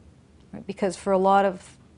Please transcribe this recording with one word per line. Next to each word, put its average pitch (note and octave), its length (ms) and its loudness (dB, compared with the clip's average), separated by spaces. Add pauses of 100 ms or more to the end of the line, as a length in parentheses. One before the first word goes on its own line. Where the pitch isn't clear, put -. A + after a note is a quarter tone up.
(520)
Right? - 120 -16
Because F#3+ 320 -6
for - 160 -4
a F#3+ 60 4
lot G3 260 4
of F#3+ 320 -6 (220)